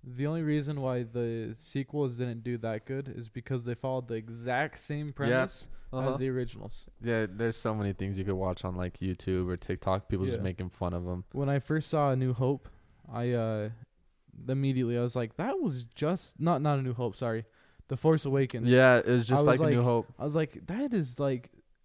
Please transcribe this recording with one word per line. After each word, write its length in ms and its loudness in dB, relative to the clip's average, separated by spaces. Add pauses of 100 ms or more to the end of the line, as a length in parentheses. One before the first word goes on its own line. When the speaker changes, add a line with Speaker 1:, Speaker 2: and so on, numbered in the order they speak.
Speaker 1:
the 240 -4
only 160 -2
reason 380 0
why 220 0
the 540 -4
sequels 580 -4
didn't 280 -4
do 160 -4
that 260 -4
good 300 -6
is 140 -12
because 360 -6
they 100 -2
followed 320 -4
the 80 -4
exact 640 -4
same 280 -8
Speaker 2:
Yeah. 60 -10
Speaker 1:
premise 540 0 (260)
Speaker 2:
Uh-huh. 160 -2
Speaker 1:
as 80 -2
the 120 0
originals. 600 -6 (120)
Speaker 2:
Yeah, 280 2
there's 260 -2
so 180 -2
many 200 0
things 240 -4
you 80 -2
could 100 0
watch 300 -2
on, 100 -2
like, 240 -4
YouTube 500 -2
or 80 -2
TikTok. 520 -2
People 160 0
just 120 0
Speaker 1:
Yeah. 60 -4
Speaker 2:
making 260 -4
fun 240 -2
of 140 -4
'em. 240 -4
Speaker 1:
When 180 -2
I 100 2
first 300 -2
saw 220 2
A 40 2
New 180 0
Hope, 360 0 (380)
I, 260 -2
uh, 360 0 (800)
immediately 500 2
I 40 2
was 140 -2
like, 220 -2
"That 240 -2
was 220 -2
just," 560 -4
not, 220 2
not 180 2
A 20 -2
New 120 -2
Hope, 220 -2
sorry. 300 -2 (420)
The 100 -4
Force 280 4
Awakens. 420 2
Speaker 2:
Yeah, 300 10
it 80 4
was 240 4
Speaker 1:
I 60 6
Speaker 2:
just 100 6
Speaker 1:
was 20 8
Speaker 2:
like 120 6
A 120 4
New 60 4
Speaker 1:
like, 80 4
Speaker 2:
Hope. 320 2
Speaker 1:
I 80 -8
was 100 -2
like, 320 -2
"That 260 -4
is, 260 -2
like, 320 -2 (340)